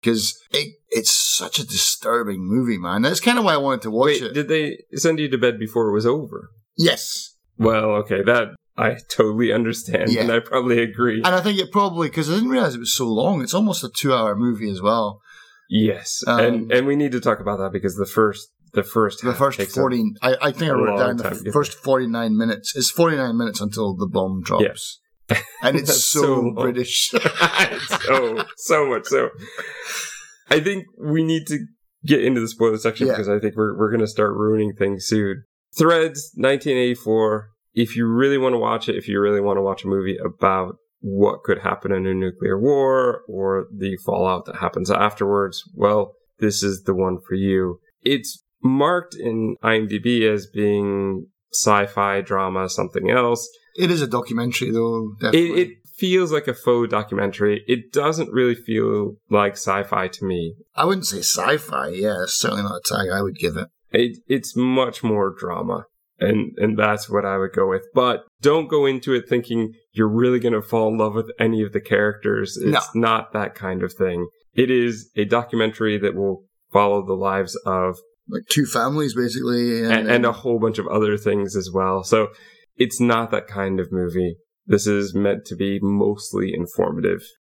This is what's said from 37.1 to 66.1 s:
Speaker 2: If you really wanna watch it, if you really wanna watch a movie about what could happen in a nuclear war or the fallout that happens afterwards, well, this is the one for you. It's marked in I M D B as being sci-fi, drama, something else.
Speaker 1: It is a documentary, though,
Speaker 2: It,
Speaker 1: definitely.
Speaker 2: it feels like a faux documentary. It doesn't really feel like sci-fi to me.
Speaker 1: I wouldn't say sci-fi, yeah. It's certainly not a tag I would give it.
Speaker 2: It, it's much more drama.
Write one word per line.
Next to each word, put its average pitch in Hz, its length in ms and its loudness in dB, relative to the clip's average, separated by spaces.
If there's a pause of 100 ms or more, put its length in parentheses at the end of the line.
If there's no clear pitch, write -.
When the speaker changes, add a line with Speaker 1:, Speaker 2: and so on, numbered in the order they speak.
Speaker 2:
If 117 220 0
you 117 100 0
really 135 320 2
wanna 127 200 2
watch 113 300 -2
it, 104 80 -2
if 92 120 -8
you 101 120 0
really 101 200 2
wanna 98 220 2
watch 98 220 -2
a 98 40 -4
movie 98 340 -2
about 95 540 0 (240)
what 101 420 2
could 98 160 0
happen 98 340 -4
in 95 140 0
a 95 80 0
nuclear 95 440 -2
war 131 680 2
or 98 380 -2 (100)
the 95 200 -4 (100)
fallout 92 400 0
that - 100 -12
happens 92 340 -4
afterwards, 101 720 0 (120)
well, 101 400 2 (240)
this 104 240 0
is 95 220 -2
the 98 100 0
one 92 320 0
for - 80 -4
you. 95 460 0 (220)
It's 127 420 -2 (180)
marked 143 520 0
in 110 480 -4
I 113 140 2
M 110 120 0
D 104 100 -4
B 117 280 2
as 104 200 0
being 101 800 -2 (260)
sci-fi, 101 680 2
drama, 95 480 -2
something 95 420 -2
else. 120 380 0 (280)
Speaker 1:
It 180 140 2
is 165 120 2
a 135 40 -2
documentary, 120 640 -4
though, 113 480 -2
Speaker 2:
It, - 40 -6
Speaker 1:
definitely. 165 400 2
Speaker 2:
it 175 60 0 (280)
feels 180 360 2
like 151 160 -2
a 123 60 -2
faux 120 360 2
documentary. 104 760 0
It 120 260 -2
doesn't 156 400 0
really 123 220 2
feel 110 640 -2 (140)
like 101 240 2
sci-fi 98 540 -2
to - 160 -10
me. 87 300 -4 (220)
Speaker 1:
I 147 80 0
wouldn't 190 220 0
say - 120 -4
sci-fi, 92 720 -2
yeah. 95 340 -2
It's - 160 -4
certainly 110 240 -2
not 98 140 -6
a 95 80 -10
tag 101 280 -2
I 98 100 0
would 92 140 -4
give 82 200 -2
it. 87 120 -8 (220)
Speaker 2:
It, 117 280 0 (100)
it's 135 280 -2
much 127 460 0
more 104 340 0
drama. 92 480 -6 (360)